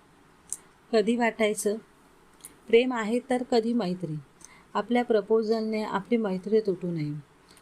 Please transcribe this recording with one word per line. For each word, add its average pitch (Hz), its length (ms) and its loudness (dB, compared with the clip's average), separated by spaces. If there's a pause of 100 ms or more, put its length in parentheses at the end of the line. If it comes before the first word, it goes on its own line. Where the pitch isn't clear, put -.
(920)
कधी 226 240 2
वाटायचं 220 600 0 (920)
प्रेम 247 260 4
आहे 226 260 -2
तर 247 240 -2
कधी 233 300 2
मैत्री. 180 420 -2 (600)
आपल्या 233 300 0
प्रपोजलने 220 800 0
आपली 196 340 -2
मैत्री 202 440 0
तुटू 180 300 -2
नये, 151 220 -4 (500)